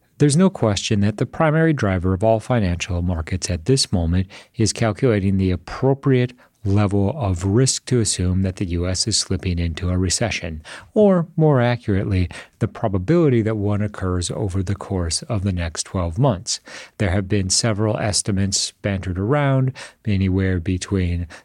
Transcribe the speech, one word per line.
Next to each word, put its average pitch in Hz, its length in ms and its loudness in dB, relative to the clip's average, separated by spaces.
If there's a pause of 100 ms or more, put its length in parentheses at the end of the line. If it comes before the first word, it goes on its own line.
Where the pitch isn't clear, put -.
(180)
There's 143 180 4
no 190 140 4
question 107 500 0
that 104 160 0
the - 80 -2
primary 160 480 2
driver 95 400 0
of 92 100 -2
all 113 180 4
financial 90 600 -2
markets 87 480 -4
at 82 160 -4
this 135 260 2
moment 87 360 0 (280)
is 110 180 0
calculating 104 640 0
the 95 120 2
appropriate 131 840 0 (280)
level 101 540 2
of 95 260 -2
risk 110 440 2
to 123 140 2
assume 92 420 0
that 95 140 -2
the 101 100 -4
U 87 200 -2
S 92 220 -2
is 104 80 0
slipping 90 420 -2
into 85 300 -2
a 90 80 0
recession, 90 640 -2 (300)
or 190 420 4
more 151 280 4
accurately, 104 680 0 (300)
the 113 100 0
probability 120 720 2
that 110 160 0
one 104 240 0
occurs 92 500 -2
over 98 320 -2
the 95 120 -4
course 87 480 -4
of 107 200 -4
the 98 120 0
next 85 300 -4
twelve 87 340 -4
months. 117 420 0 (380)
There 101 140 0
have 95 160 0
been 98 200 0
several 107 480 0
estimates 98 840 -2
bantered 95 360 -2
around, 131 540 2 (320)
anywhere 95 560 2
between 87 680 -2 (160)